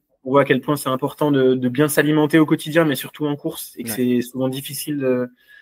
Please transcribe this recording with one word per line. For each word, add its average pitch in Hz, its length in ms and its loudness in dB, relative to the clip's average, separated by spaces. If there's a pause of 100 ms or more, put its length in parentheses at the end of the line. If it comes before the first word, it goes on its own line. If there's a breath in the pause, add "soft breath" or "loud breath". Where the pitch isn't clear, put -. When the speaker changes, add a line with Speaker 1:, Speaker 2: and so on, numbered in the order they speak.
(240)
Speaker 1:
On 127 60 -8
voit 139 120 6
à - 20 0
quel 135 160 2
point 147 160 -2
c'est 139 120 -8
important 139 420 -2
de, 131 240 4
de 127 140 -2
bien 143 200 2
s'alimenter 151 500 2
au 156 80 6
quotidien, 156 380 0
mais 147 120 0
surtout - 300 -6
en 147 100 -2
course, - 400 -10
et 123 80 -10
que 113 40 -8
Speaker 2:
Ouais. 113 80 -6
Speaker 1:
c'est 123 260 2
souvent 127 260 -4
difficile 139 500 -6
de, 127 300 0 (340 soft breath)